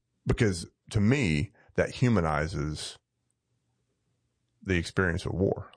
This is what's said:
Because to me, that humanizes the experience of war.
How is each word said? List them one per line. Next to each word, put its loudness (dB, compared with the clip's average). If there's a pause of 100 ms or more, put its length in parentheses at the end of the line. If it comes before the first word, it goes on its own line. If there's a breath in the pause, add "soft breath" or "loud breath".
(260)
Because 0 (240)
to 0
me, 2 (240 soft breath)
that 0
humanizes 0 (1600)
the 0
experience 0
of -6
war. -2